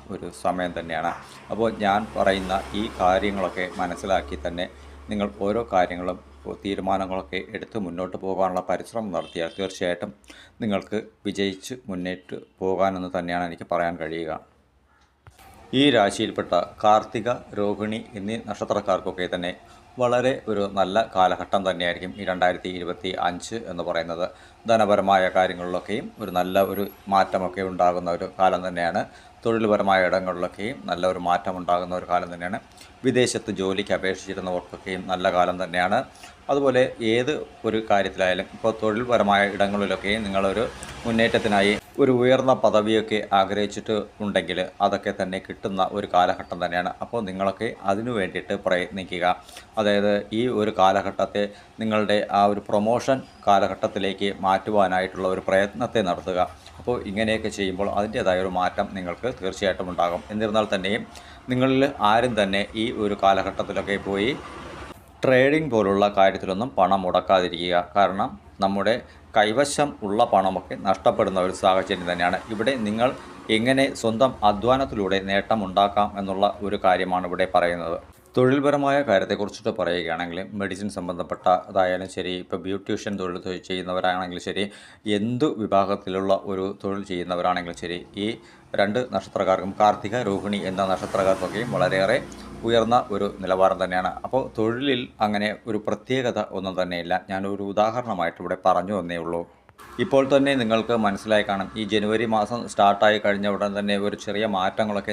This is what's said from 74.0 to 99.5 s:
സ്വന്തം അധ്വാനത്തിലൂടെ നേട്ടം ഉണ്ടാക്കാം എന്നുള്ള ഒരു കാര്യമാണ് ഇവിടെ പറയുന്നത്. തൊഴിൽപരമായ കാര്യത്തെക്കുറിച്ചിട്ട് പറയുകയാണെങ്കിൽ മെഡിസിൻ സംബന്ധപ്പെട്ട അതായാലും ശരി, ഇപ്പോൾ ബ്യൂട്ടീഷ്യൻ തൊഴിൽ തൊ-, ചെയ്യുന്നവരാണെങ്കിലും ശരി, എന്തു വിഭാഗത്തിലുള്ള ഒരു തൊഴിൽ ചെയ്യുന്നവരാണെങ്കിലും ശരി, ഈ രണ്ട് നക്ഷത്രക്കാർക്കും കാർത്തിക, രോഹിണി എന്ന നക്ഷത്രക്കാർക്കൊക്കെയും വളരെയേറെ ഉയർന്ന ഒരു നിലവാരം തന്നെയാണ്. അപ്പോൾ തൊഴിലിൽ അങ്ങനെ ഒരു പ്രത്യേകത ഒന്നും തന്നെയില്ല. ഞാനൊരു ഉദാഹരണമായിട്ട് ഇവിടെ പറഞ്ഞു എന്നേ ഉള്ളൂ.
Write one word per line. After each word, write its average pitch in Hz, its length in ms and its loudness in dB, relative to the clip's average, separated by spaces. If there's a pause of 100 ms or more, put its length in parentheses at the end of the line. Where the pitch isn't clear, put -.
സ്വന്തം 117 320 2 (160)
അധ്വാനത്തിലൂടെ 104 720 2 (120)
നേട്ടം 101 360 2
ഉണ്ടാക്കാം 101 440 2 (100)
എന്നുള്ള 98 260 0 (200)
ഒരു 101 180 -2
കാര്യമാണ് 90 460 2
ഇവിടെ 90 240 0
പറയുന്നത്. 87 420 0 (400)
തൊഴിൽപരമായ 139 600 4 (120)
കാര്യത്തെക്കുറിച്ചിട്ട് 98 720 0
പറയുകയാണെങ്കിൽ 85 580 -2 (220)
മെഡിസിൻ 98 360 -4
സംബന്ധപ്പെട്ട 90 500 -6 (240)
അതായാലും 92 440 0
ശരി, 90 180 -4 (100)
ഇപ്പോൾ 92 220 -8
ബ്യൂട്ടീഷ്യൻ 101 560 -4
തൊഴിൽ 90 240 -4
തൊ-, 92 240 -6
ചെയ്യുന്നവരാണെങ്കിലും 92 800 -2
ശരി, 95 160 -2 (540)
എന്തു 123 300 0 (120)
വിഭാഗത്തിലുള്ള 98 720 2 (160)
ഒരു 95 140 -4 (180)
തൊഴിൽ 98 280 -6
ചെയ്യുന്നവരാണെങ്കിലും 87 720 -2
ശരി, 87 160 -6 (260)
ഈ 107 40 -2 (520)
രണ്ട് 107 200 2 (140)
നക്ഷത്രക്കാർക്കും 95 640 0
കാർത്തിക, 107 500 2
രോഹിണി 98 300 -2 (100)
എന്ന 95 220 0
നക്ഷത്രക്കാർക്കൊക്കെയും 95 840 0
വളരെയേറെ 95 420 2 (500)
ഉയർന്ന 117 280 4 (180)
ഒരു 101 120 0 (160)
നിലവാരം 92 400 4
തന്നെയാണ്. 92 300 0 (120)
അപ്പോൾ 127 180 0 (160)
തൊഴിലിൽ 120 440 0 (180)
അങ്ങനെ 104 300 0 (180)
ഒരു 104 180 -2
പ്രത്യേകത 113 540 -2 (180)
ഒന്നും 92 220 -6
തന്നെയില്ല. 87 340 -2 (160)
ഞാനൊരു 98 420 -4
ഉദാഹരണമായിട്ട് 104 680 0
ഇവിടെ 90 240 -4
പറഞ്ഞു 92 360 2
എന്നേ 85 220 -6
ഉള്ളൂ. 85 180 -4 (600)